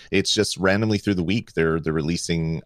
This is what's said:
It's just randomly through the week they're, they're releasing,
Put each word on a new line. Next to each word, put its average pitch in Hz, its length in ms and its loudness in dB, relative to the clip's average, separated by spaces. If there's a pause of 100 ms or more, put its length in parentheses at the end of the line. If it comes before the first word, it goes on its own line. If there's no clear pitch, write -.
It's 95 240 0
just - 240 0
randomly 101 400 2
through 101 180 0
the 90 80 0
week 101 300 -2
they're, 82 260 2
they're 78 140 -2
releasing, 80 720 -2